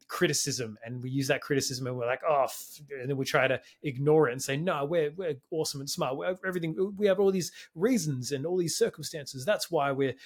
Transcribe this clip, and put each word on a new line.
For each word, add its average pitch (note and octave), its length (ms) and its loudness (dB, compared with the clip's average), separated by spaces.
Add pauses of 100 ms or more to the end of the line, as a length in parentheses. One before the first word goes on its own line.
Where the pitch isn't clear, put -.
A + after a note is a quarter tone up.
criticism, C3 800 -2
and B2 160 -8
we B2+ 80 -6
use C3+ 160 0
that C#3 140 2
criticism C3+ 480 -2
and B2+ 80 -4
we're A#2+ 100 -2
like, B2+ 200 -2
"Oh," C#3+ 180 4
f-, - 360 -10 (200)
and B2+ 100 -6
then C#3 60 0
we C3+ 80 0
try C3 240 4
to B2+ 120 0 (220)
ignore D3 460 4
it A#2 40 0
and C3 80 -6
say, C#3 160 -2
"No, D#3 280 -2
we're, D3+ 260 0
we're E3 240 -6 (160)
awesome D#3 300 -4
and C#3 100 -8
smart. C#3 260 -2
We're F3+ 200 -2 (100)
everything, F3+ 500 0
we G3+ 120 4
have F#3+ 100 4
all G3 140 6
these F#3 180 0 (240)
reasons D#3 560 2
and C#3 160 -2
all F3+ 120 0
these F3 200 0
circumstances. C3+ 680 -4
That's F#3+ 280 0
why C#3+ 180 2
we're, C3+ 240 2 (120)